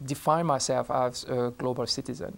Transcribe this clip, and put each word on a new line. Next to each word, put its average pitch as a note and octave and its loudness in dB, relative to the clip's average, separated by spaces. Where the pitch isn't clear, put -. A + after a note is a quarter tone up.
define D3+ 2
myself B2+ 2
as B2+ 0
a B2 0
global B2 -2
citizen. - -6